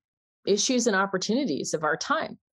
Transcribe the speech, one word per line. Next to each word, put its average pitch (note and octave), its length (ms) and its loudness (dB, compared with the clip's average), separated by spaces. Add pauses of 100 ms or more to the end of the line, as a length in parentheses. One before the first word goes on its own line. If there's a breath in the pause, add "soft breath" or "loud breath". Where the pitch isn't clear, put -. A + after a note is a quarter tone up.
(460)
issues A3+ 400 2
and G#3 100 4
opportunities G3 800 0
of D#3 100 -2
our D3+ 120 2
time. - 420 -4 (140)